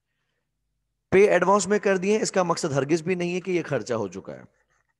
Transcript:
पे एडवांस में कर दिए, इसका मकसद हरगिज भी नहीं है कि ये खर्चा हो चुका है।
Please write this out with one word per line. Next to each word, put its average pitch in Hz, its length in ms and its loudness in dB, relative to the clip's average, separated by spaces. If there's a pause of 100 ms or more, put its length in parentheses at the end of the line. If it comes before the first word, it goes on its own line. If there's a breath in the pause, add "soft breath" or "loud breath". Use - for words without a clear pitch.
(1120)
पे 190 160 6
एडवांस 180 400 2
में 208 120 0
कर 196 180 0
दिए, 202 220 0
इसका 190 240 0
मकसद 170 300 -2
हरगिज 143 280 0
भी 180 140 -4
नहीं 175 180 -4
है 180 80 -4
कि 185 100 -6
ये 170 120 0
खर्चा 123 320 -4
हो 107 120 -4
चुका 87 260 -14
है। 65 120 -20 (540)